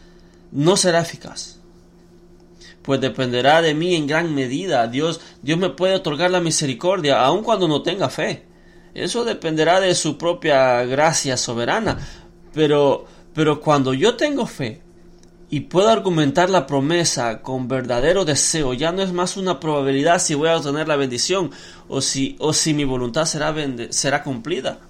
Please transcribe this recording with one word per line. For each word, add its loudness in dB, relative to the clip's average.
no 4
será 2
eficaz, -10
pues 0
dependerá 2
de 2
mí 0
en -2
gran -2
medida. -2
Dios, -4
Dios -2
me 0
puede 0
otorgar 0
la 2
misericordia, 0
aun 2
cuando 0
no 0
tenga -2
fe. -6
Eso -4
dependerá 2
de 2
su -4
propia 2
gracia 0
soberana. -2
Pero, 2
pero 0
cuando 2
yo 2
tengo -2
fe -8
y -2
puedo 2
argumentar 2
la 2
promesa 0
con -6
verdadero 0
deseo, 0
ya -2
no -2
es -2
más -2
una -2
probabilidad 2
si -2
voy 0
a 2
obtener -2
la 0
bendición -2
o -4
si, -4
o 0
si 0
mi 0
voluntad -2
será -4
bende-, -6
será -2
cumplida. -6